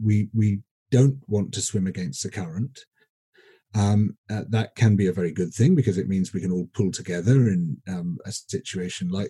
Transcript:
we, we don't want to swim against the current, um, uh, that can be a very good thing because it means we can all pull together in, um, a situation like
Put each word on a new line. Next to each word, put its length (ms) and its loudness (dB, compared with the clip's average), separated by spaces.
we, 300 2
we 260 2
don't 260 6
want 260 -2
to 80 -6
swim 260 -2
against 360 -6
the 80 -6
current, 540 -8
um, 420 2
uh, 200 -6
that 260 -2
can 200 6
be 120 2
a 60 0
very 180 -2
good 220 -4
thing 220 4
because 220 2
it 100 -2
means 260 -2
we 80 -6
can 100 -4
all 220 -4
pull 180 0
together 560 2
in, 300 -2
um, 380 -6
a 60 -12
situation 800 -8
like 200 -4